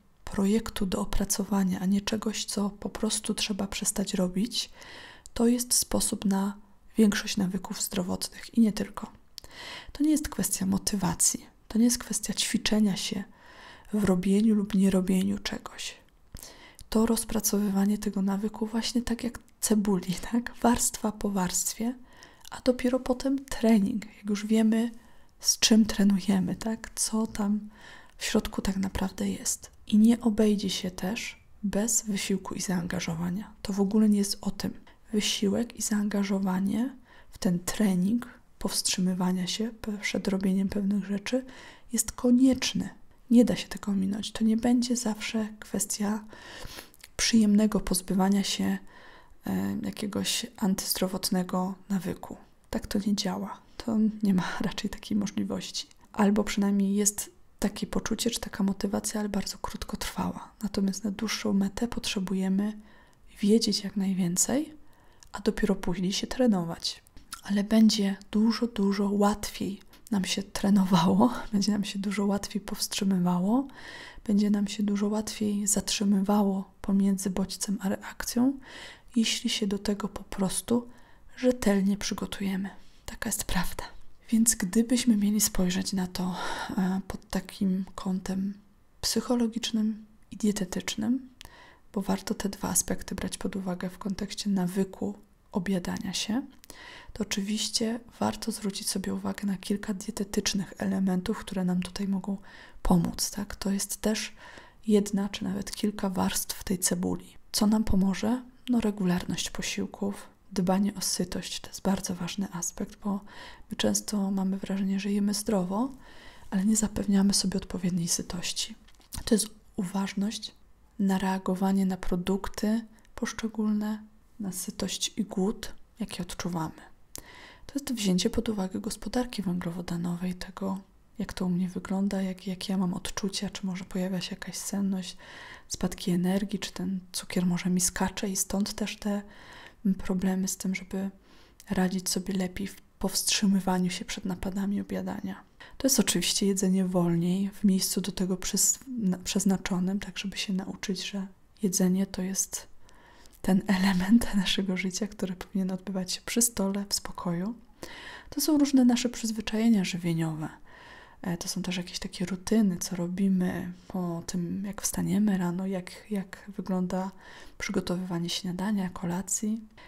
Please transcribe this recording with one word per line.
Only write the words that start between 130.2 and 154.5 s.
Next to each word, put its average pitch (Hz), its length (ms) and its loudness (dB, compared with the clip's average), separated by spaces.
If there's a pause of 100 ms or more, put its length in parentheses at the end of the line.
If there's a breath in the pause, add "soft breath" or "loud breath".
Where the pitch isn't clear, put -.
tego, 190 460 -6 (380)
jak 196 140 -6
to 185 140 -4
u - 20 0
mnie 180 200 0
wygląda, 190 540 -2
jak, 185 240 -6
jakie 185 260 -6
ja 190 60 0
mam 185 160 0
odczucia, - 560 -6
czy - 160 -10
może 185 180 -6
pojawia 185 360 -4
się - 160 -8
jakaś - 200 -10
senność, 196 600 -4 (520 loud breath)
spadki - 420 -2
energii, 185 480 2
czy - 140 -6
ten 185 280 -4 (120)
cukier - 340 -2
może 175 240 2
mi 180 100 4
skacze - 480 0
i 190 80 -2
stąd 202 380 -2
też 208 220 -6
te, 202 260 -2 (640 loud breath)
mm, 190 80 4
problemy 190 540 0
z - 80 -4
tym, 190 180 -2
żeby 196 360 -6 (600 loud breath)
radzić 185 380 0
sobie 190 260 -2
lepiej 185 320 -2
w - 160 -14 (160)
powstrzymywaniu 190 920 2
się - 140 -8
przed - 200 -10
napadami 196 560 -2
objadania. 190 640 -6 (360 loud breath)
To - 80 0
jest 262 140 6
oczywiście - 460 2
jedzenie 190 380 4
wolniej, 180 640 2
w - 140 -8
miejscu 190 360 4
do 190 120 -4
tego 185 240 0
przyz-, - 420 0 (200)
na-, 180 200 0
przeznaczonym, 190 800 0
tak - 180 -10
żeby 190 180 -6
się - 160 -4
nauczyć, 190 580 -4
że 196 160 -6 (360)
jedzenie 185 440 2
to - 160 -6
jest - 440 -4 (760 soft breath)
ten 185 240 4
element 196 680 4
<laughs> - 0 -
naszego 190 420 0